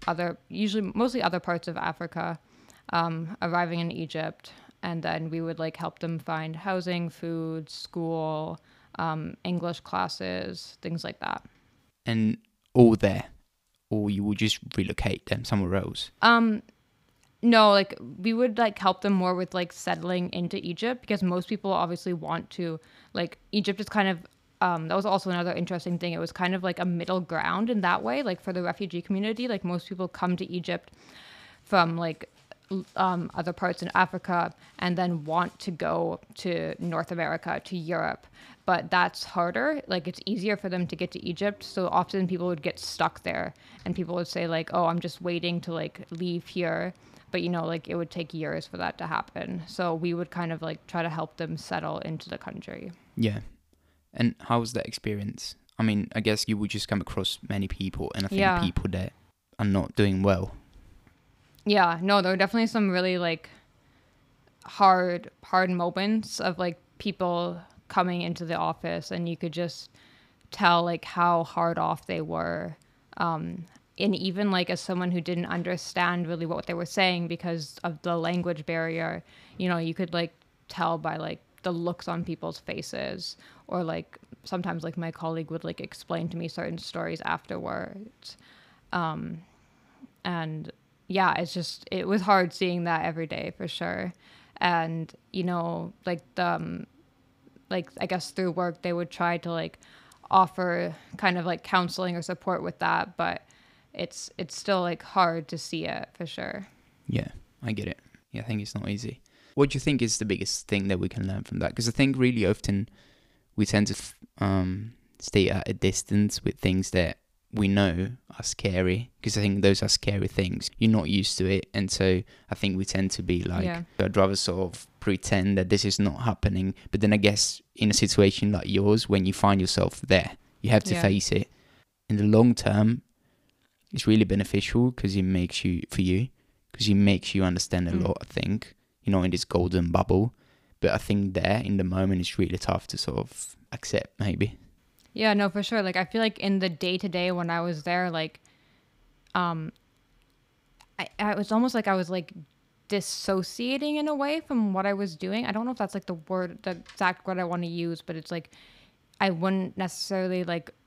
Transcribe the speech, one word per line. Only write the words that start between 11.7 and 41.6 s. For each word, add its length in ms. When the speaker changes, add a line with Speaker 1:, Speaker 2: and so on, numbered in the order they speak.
Speaker 2:
And 320
all 220
there, 300
or 200
you 120
would 160
just 220
relocate 500
them 180
somewhere 300
else? 380
Speaker 1:
Um, 400
no, 300
like, 260
we 140
would, 260
like, 200
help 220
them 120
more 220
with, 200
like, 180
settling 600
into 320
Egypt, 360
because 240
most 240
people 240
obviously 400
want 380
to, 280
like, 260
Egypt 300
is 80
kind 200
of, 100
um, 280
that 80
was 100
also 240
another 220
interesting 460
thing. 140
It 60
was 140
kind 220
of, 100
like, 160
a 40
middle 360
ground 500
in 120
that 200
way, 200
like, 180
for 120
the 100
refugee 400
community. 440
Like, 180
most 240
people 200
come 280
to 140
Egypt 400
from, 340
like, 320
l-, 120
um, 380
other 180
parts 320
in 100
Africa 580
and 180
then 260
want 360
to 100
go 500
to 460
North 320
America, 540
to 100
Europe. 500
But 240
that's 320
harder. 640
Like, 220
it's 180
easier 300
for 120
them 200
to 80
get 160
to 120
Egypt. 380